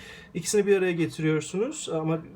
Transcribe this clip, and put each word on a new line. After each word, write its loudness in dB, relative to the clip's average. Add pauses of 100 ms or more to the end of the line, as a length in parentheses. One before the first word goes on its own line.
(340)
İkisini 2
bir 6
araya 2
getiriyorsunuz 0
ama 0 (140)